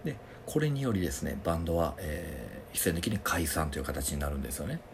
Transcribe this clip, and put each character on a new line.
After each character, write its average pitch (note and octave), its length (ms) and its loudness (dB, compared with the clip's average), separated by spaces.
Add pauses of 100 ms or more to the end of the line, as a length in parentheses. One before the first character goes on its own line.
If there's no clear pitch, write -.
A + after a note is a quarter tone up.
で、 D3 120 -2 (300)
こ - 140 2
れ D3+ 100 4
に C#3 120 0
よ B2+ 100 2
り G2 100 4
で D#2+ 100 2
す - 120 -4
ね、 C#2+ 200 -2
バ E2+ 120 4
ン E2 100 0
ド E2 100 2
は、 E2+ 240 4
え - 640 -6 (100)
ー、 - 20 -16
必 - 120 2
然 E2+ 100 4
的 E2+ 120 0
に G#2+ 160 2
解 E2+ 220 2
散 D#2 240 2
と C#2+ 80 -2
い C2+ 40 -2
う - 20 -2
形 C2 280 0
に D2 80 0
な C#2+ 100 2
る C#2+ 80 0
ん C2+ 40 -2
で B1 80 -4
す - 80 -6
よ C#2+ 100 -4
ね。 D#3 120 -2 (140)